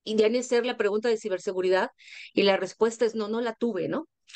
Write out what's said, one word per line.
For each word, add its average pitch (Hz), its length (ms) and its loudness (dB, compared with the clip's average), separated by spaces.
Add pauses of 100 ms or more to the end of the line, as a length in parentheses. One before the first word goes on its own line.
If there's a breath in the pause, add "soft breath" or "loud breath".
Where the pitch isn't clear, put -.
Y 214 120 -4
de 214 100 4
ahí 240 180 2
ser 240 240 0
la 247 100 -4
pregunta 214 320 0
de 220 80 2
ciberseguridad, 185 720 0 (440 loud breath)
y 196 100 2
la 196 140 4
respuesta 220 480 0
es, 220 100 0
"No, 214 120 -4
no 220 140 -4
la 226 140 -4
tuve", 190 320 -2
¿no? 233 200 -6 (280 loud breath)